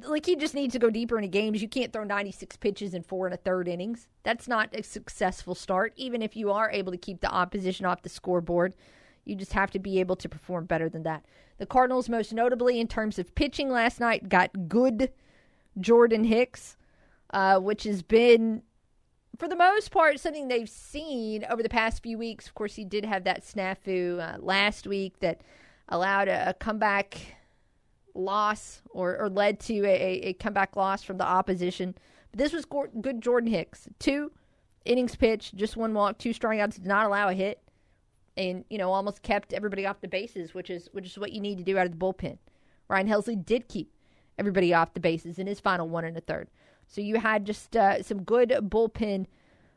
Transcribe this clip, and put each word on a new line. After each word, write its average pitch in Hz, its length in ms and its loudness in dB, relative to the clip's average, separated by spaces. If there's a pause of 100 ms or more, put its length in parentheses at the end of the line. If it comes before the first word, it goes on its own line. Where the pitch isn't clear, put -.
like, 302 200 0
he 349 100 4
just 294 180 -2
needs 277 200 -2
to 254 40 -2
go 226 120 6
deeper 233 280 -2
into 202 80 -4
games. 208 340 0
You 220 80 -6
can't - 240 -4
throw 214 120 -6
ninety-six 202 520 -6
pitches 202 380 -2
in 175 80 -6
four 185 240 -4
and 180 80 -4
a 175 40 -8
third 185 280 -2
innings. 185 400 -6 (160)
That's 233 240 -4
not 220 260 0
a - 120 -8
successful - 720 -6
start, 185 400 -2
even 240 260 -6
if 214 140 -6
you 202 160 0
are 214 180 0
able 190 220 -4
to 175 60 -6
keep 180 220 -12
the - 120 -2
opposition 185 520 -2
off 180 180 -2
the 175 60 -12
scoreboard. 175 680 0 (480)
You 208 100 -8
just 196 200 -8
have 196 180 0
to 190 80 -4
be 190 180 -2
able 185 160 0
to 180 140 -8
perform 165 380 -10
better 165 220 0
than 160 140 -10
that. 160 220 -6 (340)
The 202 80 -10
Cardinals, 254 420 2
most 226 240 -2
notably 240 460 2
in 226 80 0
terms 220 320 -2
of - 160 -6
pitching 285 360 -2
last 240 280 2
night, 226 300 0
got 180 400 4
good 254 420 4 (720)
Jordan 226 420 6
Hicks, 226 540 0 (540)
uh, 190 280 6
which 208 240 -2
has 202 200 -4
been, 226 600 6 (720)
for 330 120 -8
the 339 80 -4
most 392 340 4
part, 311 300 4
something 294 260 -4
they've 233 220 0
seen 233 840 -8
over 226 100 -2
the 220 80 0
past 226 360 0
few 226 140 -6
weeks. 226 280 -8
Of - 80 -20
course, 214 220 -8
he 220 80 -12
did 202 200 -4
have 196 200 -2
that 185 180 -2
snafu, 185 800 -4
uh, 160 200 -8
last 202 460 2
week 196 320 -4
that 170 220 -2 (480)
allowed 196 400 2
a, 185 220 0
a 185 40 -2
comeback 208 640 -2 (1000)
loss 208 760 -2
or, 185 280 -2
or 208 100 0
led 202 320 2
to 208 240 -2
a, 202 40 2
a, 185 240 4 (160)
a 185 60 -2
comeback 202 420 -2
loss 196 260 0
from 185 160 -10
the 185 80 0
opposition. 185 680 0 (360)
But 196 80 -12
this 285 140 2
was 320 120 -6
Gor-, 277 260 -4 (100)
good 220 200 -4
Jordan 240 300 2
Hicks. - 380 -4 (100)
Two 294 340 -2 (520)
innings 247 320 0
pitched, 220 400 2
just 214 200 -4
one 226 180 -2
walk, 202 240 0
two 240 120 -4
strikeouts, 220 440 -2
did 185 120 -14
not 202 200 4
allow 202 220 2
a 180 60 0
hit, 190 280 -4 (720)
and, 185 340 -6
you 214 80 -8
know, 185 140 0
almost 196 300 -2
kept 202 300 -2
everybody 196 340 -4
off 196 140 -6
the 185 80 -10
bases, 190 460 -8
which 185 160 -10
is, 170 220 -10
which 185 140 -10
is 185 120 -16
what 208 140 -8
you 214 80 -8
need 202 180 -6
to 180 60 -10
do 190 140 2
out 185 80 4
of 175 60 -4
the 160 60 -12
bullpen. 185 400 -4 (500)
Ryan 196 200 0
Helsley 214 360 0
did 240 240 0
keep - 240 -10 (460)
everybody 185 360 4
off 165 200 4
the 180 60 -8
bases 165 380 -2
in 190 80 -6
his 202 140 -6
final 175 280 0
one 165 160 -4
and 165 120 -6
a 165 40 -10
third. - 280 -6 (380)
So - 140 -10
you 214 180 0
had 214 280 2
just, - 300 -6
uh, 196 260 6
some 196 200 -6
good 233 280 4
bullpen, 214 760 0 (500)